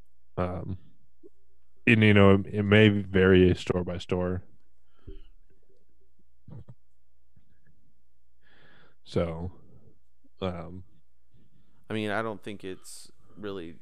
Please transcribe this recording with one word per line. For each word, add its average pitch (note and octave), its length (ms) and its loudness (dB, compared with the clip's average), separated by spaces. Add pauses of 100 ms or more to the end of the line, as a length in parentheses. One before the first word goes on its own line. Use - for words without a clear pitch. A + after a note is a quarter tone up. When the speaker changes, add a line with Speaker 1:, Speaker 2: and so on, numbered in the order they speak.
(360)
Speaker 1:
um, F#2 420 -6 (1080)
and, A2+ 160 6
you G#2+ 120 8
know, G2 200 10
it, G2 120 2
it G#2 160 -4
may G#2 260 8
vary F#2+ 680 6
store F2+ 300 -4
by F2 140 -8
store. F2+ 440 -4 (4000)
So, E2+ 460 -6 (880)
um, F2+ 420 -10 (1080)
Speaker 2:
I - 20 -8
mean, G#2+ 180 -4
I G#2 120 -4
don't G#2+ 200 -10
think G#2 220 -12
it's - 480 -14 (240)
really, F#2+ 460 -10